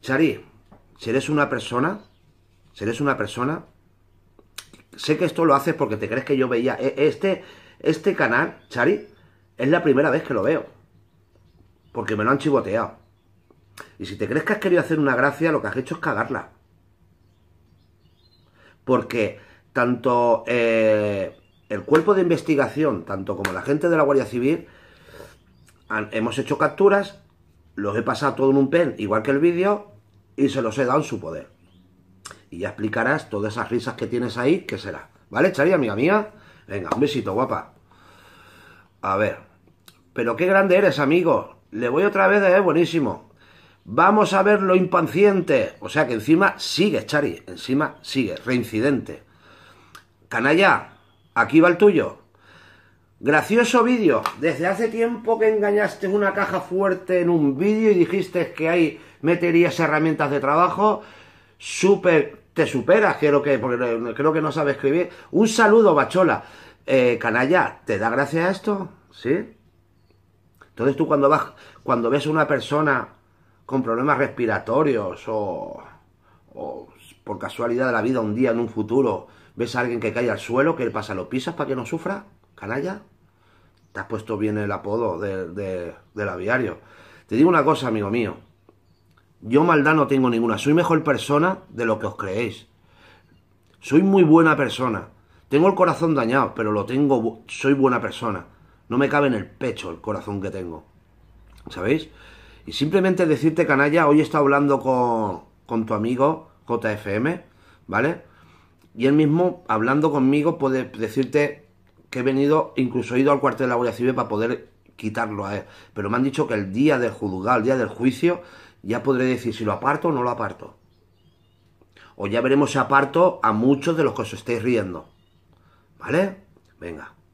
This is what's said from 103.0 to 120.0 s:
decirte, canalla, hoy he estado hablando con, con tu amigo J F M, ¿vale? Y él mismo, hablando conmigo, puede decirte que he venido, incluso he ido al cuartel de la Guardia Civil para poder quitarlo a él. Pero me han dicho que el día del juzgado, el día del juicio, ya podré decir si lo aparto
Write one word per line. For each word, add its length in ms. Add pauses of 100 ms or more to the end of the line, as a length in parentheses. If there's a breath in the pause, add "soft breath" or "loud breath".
decirte, 400
canalla, 400
hoy 140
he 20
estado 220
hablando 360
con, 640 (220)
con 200
tu 80
amigo 560 (160)
J 260
F 220
M, 300 (420 soft breath)
¿vale? 360 (720 soft breath)
Y 120
él 60
mismo, 560
hablando 420
conmigo, 460
puede 280
decirte 840 (420)
que 100
he 20
venido, 540
incluso 380
he 60
ido 100
al 100
cuartel 260
de 20
la 60
Guardia 180
Civil 220
para 140
poder 420 (260)
quitarlo 480
a 120
él. 80 (280 loud breath)
Pero 160
me 80
han 60
dicho 240
que 80
el 180
día 260
del 120
juzgado, 480
el 60
día 120
del 120
juicio, 520 (420 loud breath)
ya 200
podré 220
decir 300
si 100
lo 80
aparto 360